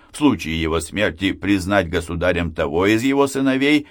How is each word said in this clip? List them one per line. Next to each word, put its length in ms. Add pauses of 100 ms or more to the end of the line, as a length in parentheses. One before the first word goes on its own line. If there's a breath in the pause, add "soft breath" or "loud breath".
(100)
в 60
случае 440
его 200
смерти 520
признать 560
государем 640
того 340
из 160
его 260
сыновей, 640